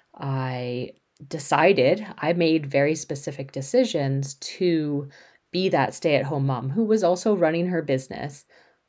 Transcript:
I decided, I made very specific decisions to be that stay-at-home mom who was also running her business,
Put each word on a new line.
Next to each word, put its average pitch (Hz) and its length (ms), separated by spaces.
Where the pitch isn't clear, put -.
I 127 760
decided, 160 800
I 160 160
made 160 320
very 139 300
specific 143 580
decisions 139 800
to 151 720
be 185 180
that - 240
stay-at-home 139 520
mom 131 260
who 214 120
was 214 180
also 180 320
running 170 340
her 175 140
business, 139 640